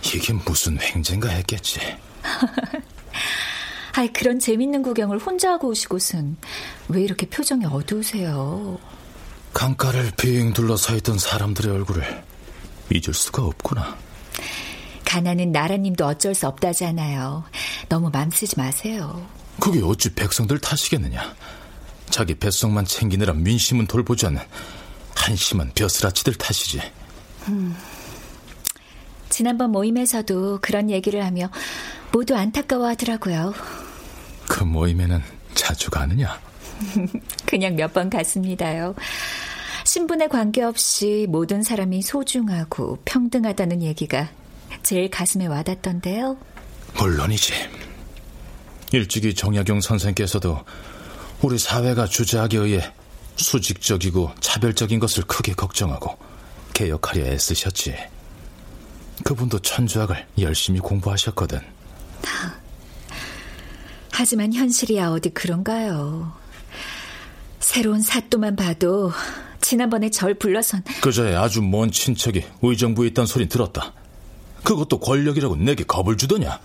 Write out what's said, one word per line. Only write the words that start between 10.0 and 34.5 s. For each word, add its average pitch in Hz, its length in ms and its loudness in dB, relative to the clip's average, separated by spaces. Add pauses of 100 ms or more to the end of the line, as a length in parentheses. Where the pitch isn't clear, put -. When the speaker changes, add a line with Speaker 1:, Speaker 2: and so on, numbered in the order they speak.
Speaker 1:
빙 123 380 4
둘러싸였던 113 640 4
사람들의 104 560 0
얼굴을 95 500 -2 (680)
잊을 80 220 2
수가 - 300 0
없구나. - 540 -2 (1040)
Speaker 2:
가난은 175 480 2
나라님도 175 540 2
어쩔 151 300 0
수 - 120 0
없다잖아요. 156 960 -2 (460)
너무 165 220 4
맘 143 180 2
쓰지 - 300 0
마세요. 170 680 -4 (320)
Speaker 1:
그게 175 240 4
어찌 90 300 2
백성들 113 460 2
탓이겠느냐. 85 720 0 (800)
자기 90 240 2
뱃속만 104 500 2
챙기느라 95 480 2
민심은 110 540 4
돌보지 120 400 2
않는 71 120 2 (760)
한심한 92 580 2
벼슬아치들 104 640 2
탓이지. - 440 -2 (680)
Speaker 2:
음, 185 260 0 (1500)
지난번 240 420 2
모임에서도 208 920 2
그런 208 300 0
얘기를 202 340 0
하며 180 240 -2 (600)
모두 240 240 4
안타까워하더라고요. 220 1160 0 (920)
Speaker 1:
그 - 160 2